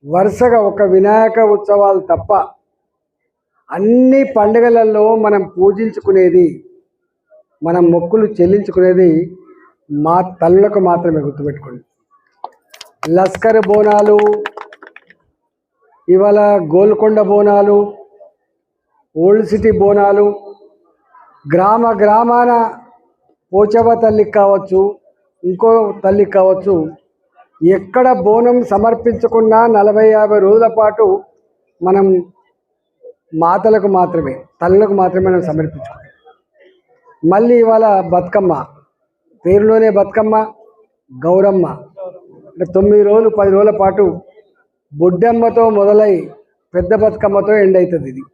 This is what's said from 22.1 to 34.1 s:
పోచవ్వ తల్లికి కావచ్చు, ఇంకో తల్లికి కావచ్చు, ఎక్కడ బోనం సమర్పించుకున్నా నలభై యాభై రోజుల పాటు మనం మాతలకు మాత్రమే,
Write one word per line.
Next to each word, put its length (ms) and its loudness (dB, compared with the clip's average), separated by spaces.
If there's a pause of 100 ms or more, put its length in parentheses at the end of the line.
పోచవ్వ 420 0 (100)
తల్లికి 360 0
కావచ్చు, 420 0 (600)
ఇంకో 280 0 (320)
తల్లికి 340 0
కావచ్చు, 380 0 (840)
ఎక్కడ 440 0 (200)
బోనం 320 2 (160)
సమర్పించుకున్నా 840 0 (180)
నలభై 300 2 (100)
యాభై 280 2
రోజుల 220 4 (120)
పాటు 260 0 (760)
మనం 240 0 (1400)
మాతలకు 560 0
మాత్రమే, 360 -4 (280)